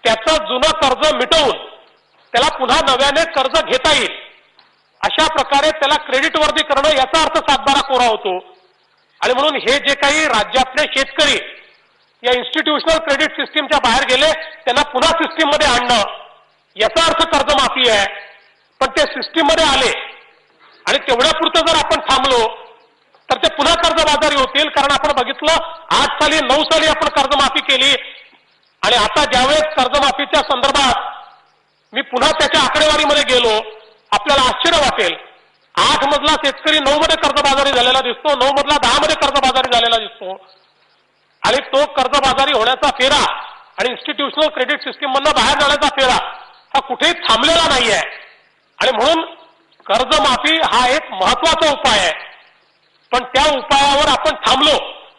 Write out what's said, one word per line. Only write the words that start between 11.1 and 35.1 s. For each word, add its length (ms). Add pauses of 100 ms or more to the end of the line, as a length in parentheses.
या 80
इन्स्टिट्यूशनल 680
क्रेडिट 340
सिस्टीमच्या 480
बाहेर 280
गेले, 240 (340)
त्यांना 180
पुन्हा 280
सिस्टीममध्ये 560
आणणं, 340 (720)
याचा 300
अर्थ 220
कर्जमाफी 640
आहे. 160 (760)
पण 60
ते 140
सिस्टीममध्ये 640
आले 260 (960)
आणि 120
तेवढ्यापुरतं 680
जर 120
आपण 220
थांबलो, 420 (880)
तर 80
ते 180
पुन्हा 200
कर्जबाजारी 600
होतील. 340
कारण 220
आपण 220
बघितलं, 400 (380)
आठ 320
साली, 160
नऊ 240
साली 240
आपण 220
कर्जमाफी 520
केली 320 (880)
आणि 140
आता 300
ज्यावेळेस 500
कर्जमाफीच्या 680
संदर्भात 720 (800)
मी 80
पुन्हा 300
त्याच्या 300
आकडेवारीमध्ये 600
गेलो, 320 (560)
आपल्याला 300
आश्चर्य 360
वाटेल, 380 (600)